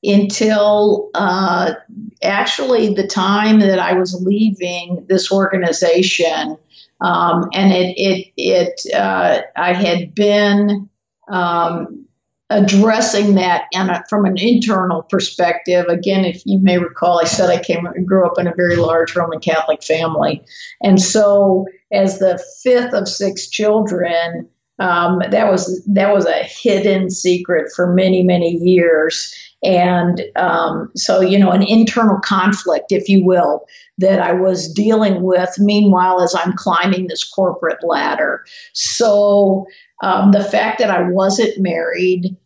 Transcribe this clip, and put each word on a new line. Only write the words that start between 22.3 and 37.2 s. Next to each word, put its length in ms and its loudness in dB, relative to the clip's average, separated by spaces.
fifth 320 0
of 120 -2
six 420 -6
children, 1000 -2
um, 420 0
that 200 2
was, 420 -2
that 220 2
was 100 2
a 180 0
hidden 680 0
secret 680 -2
for 160 0
many, 300 2
many 340 2
years. 800 2
And, 600 2
um, 600 -2
so, 240 0
you 180 2
know, 120 4
an 140 2
internal 560 2
conflict, 720 -2
if 180 -2
you 160 4
will, 400 0
that 220 2
I 120 -2
was 400 -2
dealing 480 0
with 380 -2
meanwhile 640 4
as 120 0
I'm 200 -2
climbing 540 -2
this 160 -8